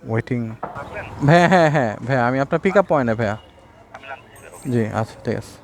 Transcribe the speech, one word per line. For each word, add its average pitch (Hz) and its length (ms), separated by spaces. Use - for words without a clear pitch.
ওয়েটিং। 113 460
হ্যাঁ, 170 220
হ্যাঁ, 165 220
হ্যাঁ, 127 260
ভাইয়া, 127 200
আমি 131 140
আপনার 151 200
পিক 190 160
আপ 190 120
পয়েন্টে 127 260
ভাইয়া। 107 220
জি, 117 180
আচ্ছা, 107 380
ঠিক 113 120
আছে। - 280